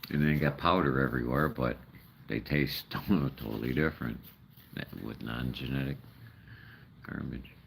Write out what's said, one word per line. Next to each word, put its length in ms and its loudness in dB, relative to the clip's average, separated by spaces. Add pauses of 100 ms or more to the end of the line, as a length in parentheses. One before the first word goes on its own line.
And 120 2
then 180 6
got 180 4
powder 440 4
everywhere, 480 2
but 280 0 (500)
they 120 -2
taste 500 0
<laughs> 0 -
totally 840 0
different 460 0 (840)
with 180 -8
non-genetic 760 -2 (1080)
garbage. 420 -8 (180)